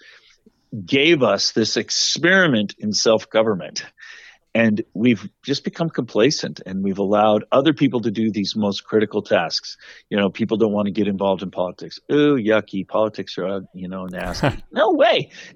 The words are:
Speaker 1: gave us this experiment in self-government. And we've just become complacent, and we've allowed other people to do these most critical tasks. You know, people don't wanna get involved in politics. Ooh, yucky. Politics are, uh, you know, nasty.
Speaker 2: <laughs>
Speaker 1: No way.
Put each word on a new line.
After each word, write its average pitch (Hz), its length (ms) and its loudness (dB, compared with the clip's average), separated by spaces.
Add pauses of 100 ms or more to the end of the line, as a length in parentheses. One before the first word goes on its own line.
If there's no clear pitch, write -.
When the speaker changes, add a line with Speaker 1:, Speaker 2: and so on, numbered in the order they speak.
(840)
Speaker 1:
gave 139 380 4
us 101 300 2
this 110 260 0
experiment 147 1000 2
in 107 120 -4
self-government. 110 960 0 (680)
And 110 280 2 (120)
we've 107 340 0 (140)
just 139 200 -4
become 170 240 -4
complacent, - 760 0
and 95 180 -6
we've 98 140 -2
allowed 104 540 2
other 135 220 4
people 127 280 0
to 117 80 -2
do 110 220 -2
these 101 240 -4
most 104 300 -2
critical 107 360 0
tasks. - 560 -2 (320)
You 101 80 -2
know, 101 140 2
people 110 260 -2
don't 107 140 2
wanna 101 180 -2
get 98 180 -2
involved 98 360 0
in 92 80 -8
politics. 90 480 -8 (120)
Ooh, 147 260 4
yucky. 104 500 0
Politics 107 500 -4
are, 90 100 -4
uh, 98 120 -4 (160)
you 92 120 -12
know, 92 200 -10
nasty. - 420 -4 (180)
Speaker 2:
<laughs> - 40 -20
Speaker 1:
No 349 220 2
way. 269 360 2 (260)